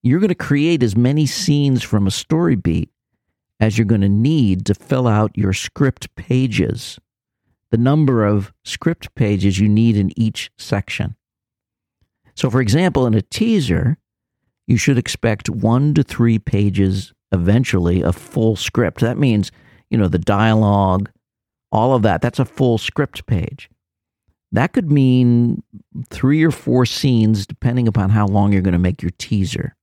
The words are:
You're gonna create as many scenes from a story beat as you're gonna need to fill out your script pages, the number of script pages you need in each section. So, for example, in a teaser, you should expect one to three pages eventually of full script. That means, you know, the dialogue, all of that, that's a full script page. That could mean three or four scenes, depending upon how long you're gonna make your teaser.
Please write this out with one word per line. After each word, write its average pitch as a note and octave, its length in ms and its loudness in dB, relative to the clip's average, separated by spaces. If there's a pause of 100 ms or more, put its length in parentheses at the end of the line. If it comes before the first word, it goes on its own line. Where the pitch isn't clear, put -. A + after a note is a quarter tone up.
You're C3+ 180 2
gonna G3 140 0
create D3+ 480 0
as G#2+ 140 0
many C#3 280 2
scenes C#3+ 580 0
from G2+ 240 -2
a F#2+ 40 0
story D#3+ 460 -2
beat E2+ 340 -2 (720)
as A2 180 0
you're A2+ 60 2
gonna G2+ 240 2
need G#2+ 580 0
to G2+ 80 0
fill B2+ 320 -2
out G#2+ 300 0
your G2 160 -2
script - 640 -4
pages, A#2+ 840 -4 (720)
the A2+ 80 2
number C3+ 460 2
of G#2 280 0 (120)
script - 500 -6
pages G2 440 0
you G#2 100 2
need A2 280 2
in G2 220 -2
each - 400 -4
section. - 580 -6 (1160)
So, C3 160 -2
for B2 100 0
example, C3 460 2
in A2 80 0
a G#2+ 80 2
teaser, D#3 760 0 (680)
you A#2+ 100 2
should B2 220 2
expect - 500 -4
one B2 460 0
to C#3+ 80 2
three A#2 360 0
pages G2 760 -2 (180)
eventually F#2 680 0
of F2 140 0
full A2 380 -2
script. - 460 -4
That A#2 180 -2
means, A2+ 320 0 (400)
you - 60 -2
know, G2+ 120 2
the E2+ 100 0
dialogue, G2+ 920 0 (640)
all A#2+ 220 2
of A2+ 80 2
that, G2 180 2
that's - 180 -4
a C3 60 2
full A#2+ 340 0
script - 480 -6
page. - 440 -6 (840)
That C3 200 -2
could E3 180 -2
mean B2+ 720 2 (460)
three D3 340 0
or D#3+ 80 2
four B2 360 0
scenes, A2 600 0
depending A#2+ 420 -2
upon G2 220 0
how G#2+ 160 2
long G2+ 260 2
you're F#2+ 100 2
gonna F2+ 160 0
make F2+ 240 -2
your E2+ 160 -4
teaser. - 640 -4